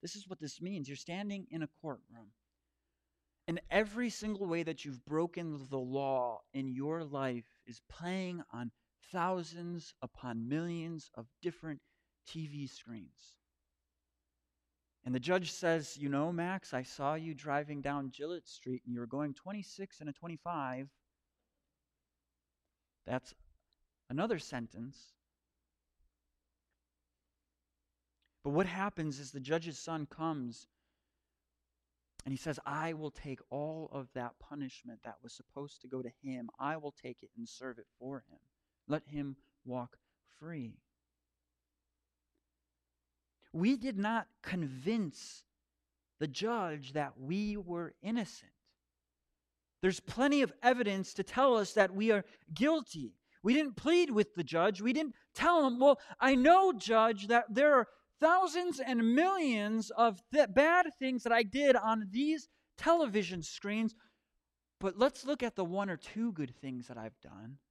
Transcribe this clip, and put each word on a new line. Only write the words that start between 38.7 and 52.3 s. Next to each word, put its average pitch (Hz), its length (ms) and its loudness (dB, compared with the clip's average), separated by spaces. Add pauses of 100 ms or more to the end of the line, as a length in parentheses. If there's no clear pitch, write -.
Let 151 200 -4
him 143 300 -8 (280)
walk 123 320 -10 (420)
free." 151 400 -12 (2750)
We 208 240 2
did 226 200 -4
not 214 300 -2 (160)
convince 165 1000 -4 (760)
the 156 80 0
judge 156 640 -4
that 143 260 -2
we 202 380 -2
were 175 360 -6 (100)
innocent. 220 480 -4 (1300)
There's 185 180 4
plenty 254 440 2
of 233 180 0
evidence 214 540 2
to 196 80 -2
tell 254 340 4
us 202 160 0
that 190 200 6
we 214 180 4
are 202 140 4 (280)